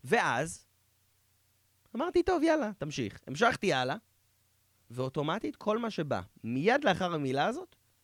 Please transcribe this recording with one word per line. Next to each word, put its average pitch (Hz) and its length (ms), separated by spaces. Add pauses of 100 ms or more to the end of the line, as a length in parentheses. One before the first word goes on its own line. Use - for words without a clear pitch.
ואז, 160 600 (1300)
אמרתי, 349 260
"טוב, 349 200
יאללה, 311 360
תמשיך." 139 480
המשכתי 196 460
הלאה, 131 240 (920)
ואוטומטית 147 680
כל 214 220
מה 226 120
שבא 131 300 (240)
מיד 180 400
לאחר 180 300
המילה 139 320
הזאת, 311 300 (280)